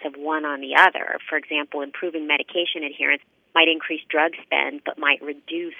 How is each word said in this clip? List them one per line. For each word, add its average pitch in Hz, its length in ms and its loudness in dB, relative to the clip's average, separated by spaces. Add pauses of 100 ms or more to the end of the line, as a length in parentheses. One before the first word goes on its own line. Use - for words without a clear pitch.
of 143 100 -8
one 151 300 -4
on 143 160 -6
the 135 160 -6
other, - 400 6 (100)
for 156 120 -2
example, 147 420 -4
improving 156 460 -6
medication 160 560 -2
adherence 143 400 -2 (320)
might 165 120 8
increase 160 420 -2
drug 160 240 2 (100)
spend 139 420 -2
but 139 140 -8
might 143 240 2
reduce 160 560 -8